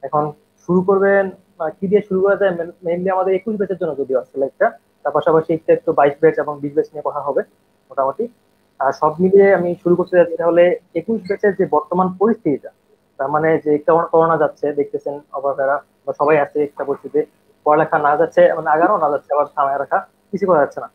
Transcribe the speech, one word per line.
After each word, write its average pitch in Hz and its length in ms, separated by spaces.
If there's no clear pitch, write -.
এখন 147 300
শুরু 180 160
করবেন, 196 480
আহ, 160 100
কি 185 200
দিয়ে 202 200
শুরু 190 120
করা 196 160
যায়? 196 140
মেন-, 170 360
mainly 180 260
আমাদের 185 220
একুশ 214 220
ব্যাচের 196 240
জন্য 160 180
যদিও 131 200
আজকে - 220
লাইভটা, 160 300
তার 143 100
পাশাপাশি 160 420
একটু, 160 180
একটু 165 200
বাইশ 143 280
ব্যাচ 156 180
এবং 147 220
বিশ 143 120
ব্যাচ 151 140
নিয়ে 147 180
কথা 143 160
হবে 139 220
মোটামুটি। 135 380
আর 139 140
সব 156 280
মিলিয়ে 196 340
আমি 175 280
শুরু 175 140
করতে 180 200
যাচ্ছি 170 200
তাহলে 170 420
একুশ 190 340
ব্যাচের 202 300
যে 180 120
বর্তমান 180 480
পরিস্থিতিটা, 190 500
তার 135 100
মানে 156 360
যে 151 140
করো-, 165 280
করোনা 165 300
যাচ্ছে 147 360
দেখতেছেন 143 480
অবাকেরা, 139 480
বা 139 120
সবাই 151 200
আছে 147 260
একটা 143 200
পরিস্থিতিতে, 139 420
পড়ালেখা 170 340
না 147 180
যাচ্ছে, 165 380
মানে, 160 160
আগানো 175 280
না 151 120
যাচ্ছে, 143 240
আবার 147 120
থামায় 139 220
রাখা, 139 280
কিছু 196 160
করা 175 140
যাচ্ছে 139 200
না। 123 140